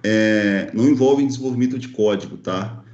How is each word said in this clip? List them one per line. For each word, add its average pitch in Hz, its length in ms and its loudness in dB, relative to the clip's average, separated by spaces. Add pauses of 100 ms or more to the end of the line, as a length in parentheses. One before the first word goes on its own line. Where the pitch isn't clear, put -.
é, 107 720 2
não 117 140 2
envolvem 139 380 4
desenvolvimento 127 520 -2
de 120 100 -10
código, 101 480 -2
tá? 98 580 -8